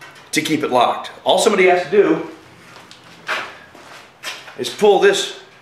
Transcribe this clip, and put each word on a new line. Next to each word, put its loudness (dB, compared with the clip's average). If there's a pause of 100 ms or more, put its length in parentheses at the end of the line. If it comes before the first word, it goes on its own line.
(320)
to -2
keep -2
it -4
locked. 0 (140)
All 2
somebody 2
has 2
to -14
do 0 (2250)
is -8
pull 2
this 0 (220)